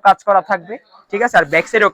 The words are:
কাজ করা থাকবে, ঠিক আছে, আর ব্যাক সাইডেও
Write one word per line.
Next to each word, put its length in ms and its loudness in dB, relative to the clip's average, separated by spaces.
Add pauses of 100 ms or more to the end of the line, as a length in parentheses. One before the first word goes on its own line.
কাজ 100 4 (100)
করা 220 2
থাকবে, 260 -6 (360)
ঠিক 140 -6
আছে, 140 -4
আর 140 2
ব্যাক 180 0
সাইডেও 220 2